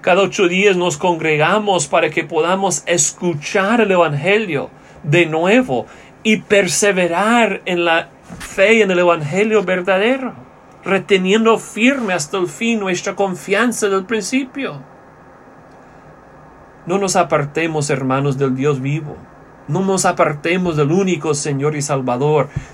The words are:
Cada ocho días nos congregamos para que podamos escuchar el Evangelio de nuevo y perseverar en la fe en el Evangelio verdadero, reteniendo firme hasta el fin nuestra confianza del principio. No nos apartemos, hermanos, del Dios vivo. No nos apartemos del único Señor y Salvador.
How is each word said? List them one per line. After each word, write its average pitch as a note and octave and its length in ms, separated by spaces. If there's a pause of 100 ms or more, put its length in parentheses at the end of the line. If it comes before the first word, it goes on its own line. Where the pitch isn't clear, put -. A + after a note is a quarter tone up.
Cada F#3 200
ocho F3+ 280
días F#3+ 260
nos F3 220
congregamos E3+ 880
para D#3+ 220
que D#3 160
podamos F3 600
escuchar F3+ 960
el G3+ 100
Evangelio E3 760 (340)
de E3 220
nuevo E3+ 640 (360)
y A3 140
perseverar G3 1300
en F3 200
la E3 240 (300)
fe A3 420
en F#3+ 100
el F3 80
Evangelio F3+ 640
verdadero, G3 680 (500)
reteniendo G3 760
firme A#3 560
hasta F3+ 240
el F3 100
fin A#3 340
nuestra F#3+ 340
confianza G3+ 720
del F#3+ 180
principio. A3 760 (2000)
No F3+ 120
nos G3 180
apartemos, D#3 720
hermanos, C3+ 480
del C3+ 160
Dios C3 280
vivo. D3 340 (520)
No E3+ 140
nos F#3+ 240
apartemos E3+ 720
del D3 140
único E3+ 420
Señor C#3+ 420
y D3 60
Salvador. C#3 680 (240)